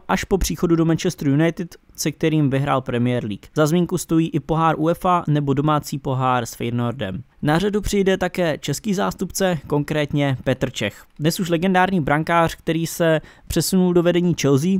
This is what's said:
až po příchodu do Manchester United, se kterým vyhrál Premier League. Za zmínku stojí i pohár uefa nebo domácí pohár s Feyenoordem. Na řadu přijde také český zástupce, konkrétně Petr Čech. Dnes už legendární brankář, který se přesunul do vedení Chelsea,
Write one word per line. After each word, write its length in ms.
až 160
po 140
příchodu 380
do 80
Manchester 440
United, 480
se 160
kterým 380
vyhrál 300
Premier 440
League. 300
Za 120
zmínku 320
stojí 300
i 120
pohár 380
uefa 500
nebo 260
domácí 440
pohár 480
s 80
Feyenoordem. 680
Na 160
řadu 220
přijde 360
také 420
český 360
zástupce, 720
konkrétně 800
Petr 260
Čech. 340
Dnes 220
už 80
legendární 520
brankář, 540
který 320
se 340
přesunul 460
do 100
vedení 380
Chelsea, 400